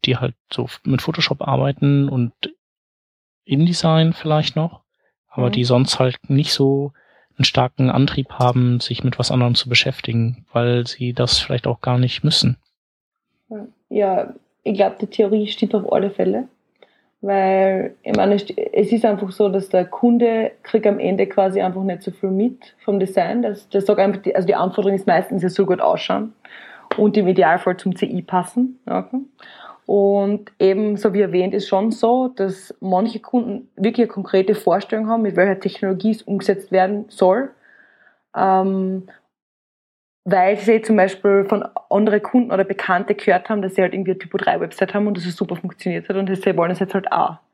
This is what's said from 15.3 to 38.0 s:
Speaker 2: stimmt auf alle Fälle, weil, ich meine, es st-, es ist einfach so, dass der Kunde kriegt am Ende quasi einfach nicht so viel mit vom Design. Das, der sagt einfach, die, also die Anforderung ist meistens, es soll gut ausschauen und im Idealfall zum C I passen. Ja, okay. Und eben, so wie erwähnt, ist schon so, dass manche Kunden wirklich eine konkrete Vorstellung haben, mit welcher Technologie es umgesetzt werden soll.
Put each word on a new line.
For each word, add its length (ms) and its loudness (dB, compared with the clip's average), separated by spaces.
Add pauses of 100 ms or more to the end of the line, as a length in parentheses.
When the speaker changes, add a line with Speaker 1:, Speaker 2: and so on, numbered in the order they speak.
Speaker 2:
stimmt 280 -2
auf 160 -2
alle 180 0
Fälle, 380 -2 (760)
weil, 800 2
ich 140 -4
meine, 200 4
es 100 -2
st-, 120 -8 (160)
es 180 2
ist 140 2
einfach 260 0
so, 180 2
dass 200 -4
der 160 2
Kunde 640 2 (120)
kriegt 240 0
am 120 2
Ende 280 0
quasi 340 0
einfach 220 -2
nicht 180 -4
so 100 -8
viel 200 -4
mit 520 -4
vom 160 0
Design. 440 0
Das, 260 -6
der 120 0
sagt 180 2
einfach, 220 2
die, 140 -2
also 100 0
die 100 2
Anforderung 400 0
ist 120 -4
meistens, 360 0
es 120 -2
soll 120 2
gut 120 0
ausschauen 540 -2 (640)
und 180 4
im 120 2
Idealfall 500 2
zum 180 -4
C 120 -2
I 160 -4
passen. 640 -2
Ja, 180 -2
okay. 140 -8 (680)
Und 720 0
eben, 380 2
so 160 0
wie 80 2
erwähnt, 320 0
ist 160 -4
schon 220 2
so, 360 0
dass 540 -6
manche 400 -2
Kunden 560 -4
wirklich 300 0
eine 60 -12
konkrete 400 0
Vorstellung 540 0
haben, 140 0
mit 160 -2
welcher 240 2
Technologie 500 -2
es 120 -4
umgesetzt 500 -2
werden 340 2
soll. 440 2 (840)